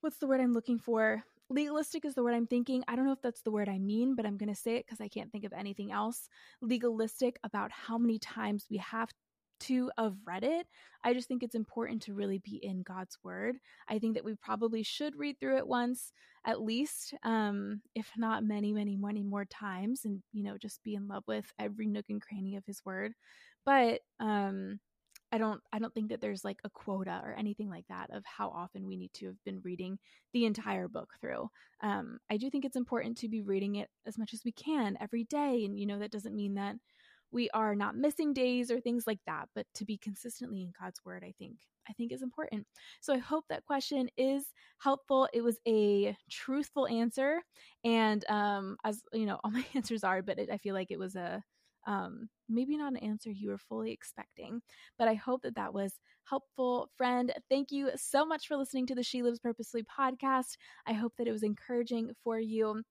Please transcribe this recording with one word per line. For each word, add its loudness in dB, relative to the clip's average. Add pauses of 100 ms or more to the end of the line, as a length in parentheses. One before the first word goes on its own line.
what's -2
the -2
word 6
I'm 6
looking 2
for? 2 (260)
Legalistic 0
is -2
the 2
word 4
I'm 2
thinking. 2
I 0
don't 4
know 4
if 0
that's -2
the 0
word 2
I 0
mean, 4
but 0
I'm 0
gonna 0
say 0
it -2
'cause -10
I -8
can't -8
think -6
of -8
anything -6
else. -2 (320)
Legalistic 2
about -2
how -4
many 6
times -2
we -2
have -4 (540)
to 4
have 2 (100)
read -4
it. 2 (360)
I 4
just 0
think 0
it's -4
important -2
to -8
really 0
be -10
in -4
God's -10
word. -2 (300)
I 0
think 2
that -2
we -4
probably 0
should -4
read -4
through 4
it 0
once, 0 (340)
at 0
least, -2 (100)
um, 0 (140)
if -4
not 2
many, 2
many, 0
many -2
more -2
times, -4
and, -2 (100)
you -4
know, -4
just -12
be -4
in -4
love -6
with -2 (140)
every -2
nook 0
and -2
cranny -6
of -8
his -10
word. -4 (520)
But, 8 (180)
um, 0 (520)
I 2
don't, 0 (100)
I -2
don't -2
think -2
that -4
there's, -4
like, -4
a -8
quota -4
or -8
anything -4
like -10
that -8
of -8
how -4
often -8
we -6
need -10
to -10
have -12
been -8
reading -6 (340)
the 4
entire -2
book -8 (100)
through. -6 (320)
Um, -4 (100)
I 0
do -2
think 0
it's -4
important -2
to -4
be -2
reading 0
it -4 (160)
as -8
much -4
as -10
we 0
can 0
every -2
day. 2
And, -4
you -2
know, -2
that -4
doesn't -6
mean 0
that -2 (580)
we 2
are 2
not 0
missing 2
days 2
or 2
things 0
like 0
that, -6
but -6
to -8
be -4
consistently -8
in -8
God's -12
word, -12
I -14
think, -14 (320)
I -12
think -4
is -6
important. -6 (340)
So 2
I 6
hope -2
that -4
question 0
is 4 (320)
helpful. 4
It 4
was 4 (100)
a 6 (140)
truthful 0
answer. 2 (420)
And, 6
um, 2
as 0 (100)
you 0
know, 0
<laughs> -10
all 0
my 0
answers -2
are, 2
but -2
it, -2
I -2
feel -2
like -2
it -4
was -6
a, -6 (420)
um, -4 (180)
maybe 2
not -2
an -2
answer -4
you -6
were -4
fully -6
expecting, -10 (360)
but 6
I 6
hope -2
that -6
that -4
was -2 (300)
helpful. -2
Friend, 4 (160)
thank 4
you 2
so 4
much -2
for 0
listening 0
to 0
the 2
She -2
Lives 2
Purposefully -4
podcast. 2 (320)
I 0
hope 0
that 2
it 2
was 0
encouraging 0 (120)
for 0
you. 2